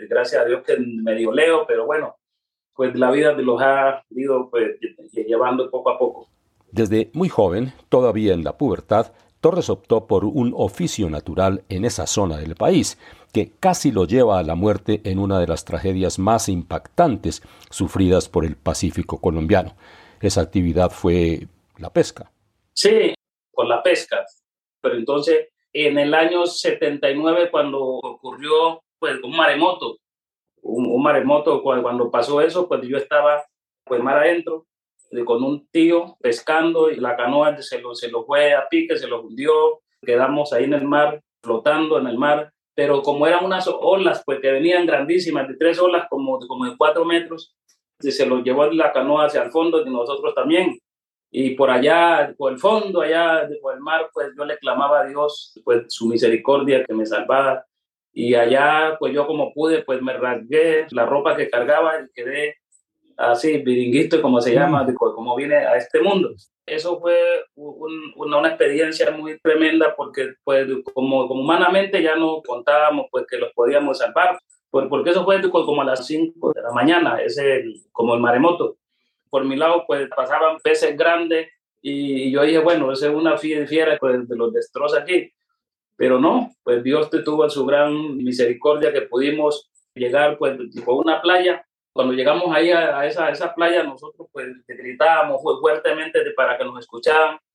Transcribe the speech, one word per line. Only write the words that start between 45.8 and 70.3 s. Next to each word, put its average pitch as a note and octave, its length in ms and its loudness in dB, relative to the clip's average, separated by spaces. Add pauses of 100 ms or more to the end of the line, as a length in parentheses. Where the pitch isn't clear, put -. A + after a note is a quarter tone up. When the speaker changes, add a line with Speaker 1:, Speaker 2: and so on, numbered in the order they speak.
Speaker 1:
como, C3+ 380 -4
como B2+ 180 -6
de B2 120 -8
cuatro D#3 260 2
metros, E3 500 -4 (460)
y C#3 120 -2
se C3+ 140 0
lo B2+ 160 0
llevó B2+ 260 2
la D#3 260 2
canoa D3 320 2
hacia D3 180 0
el A#2 80 -6
fondo, E3 340 0
y C3 40 -8
nosotros C#3 440 -4
también. D#3 460 0 (500)
Y C3 220 -2
por C3+ 180 2
allá, D3+ 680 4
por C3 160 -2
el B2+ 60 -12
fondo, F#3+ 420 0
allá, D#3+ 460 0 (140)
por C3+ 120 -6
el C3 80 -14
mar, D#3+ 320 -4
pues, D3 240 -6
yo D3 80 -8
le D3 120 -6
clamaba C#3 440 0
a C#3 40 -4
Dios, D3 480 -6 (120)
pues, A#2 240 2
su - 180 -4
misericordia, B2 800 2
que A2 80 -8
me A2 120 -2
salvara. C3 600 0 (480)
Y A#2+ 220 0
allá, D3 600 4
pues, C3 160 -4
yo D3 140 0
como D3+ 260 -4
pude, D#3 300 0
pues, B2+ 180 -4
me C3 120 -4
rasgué C3+ 800 0
la A#2+ 140 0
ropa C#3+ 300 2
que D3 140 -2
cargaba D#3 500 2
y C3+ 140 -12
quedé D3 420 -6 (640)
así, B2 420 2
viringuito, B2+ 640 2
como B2+ 200 2
se A#2 120 2
llama, C#3+ 300 2
Speaker 2:
Mm. B2+ 40 -2
Speaker 1:
de B2+ 80 0
co-, A2+ 180 0
como A#2 220 -6
vine C#3+ 200 0
a - 200 2
este - 260 0
mundo. F#3+ 300 0 (340)
Eso D#3+ 340 -6
fue F3 180 2 (380)
un, D3 600 -14
una, D3 220 -2
una D#3+ 120 4
experiencia D#3 640 0
muy D#3 280 -10
tremenda D#3 560 2
porque, C3 380 -8 (100)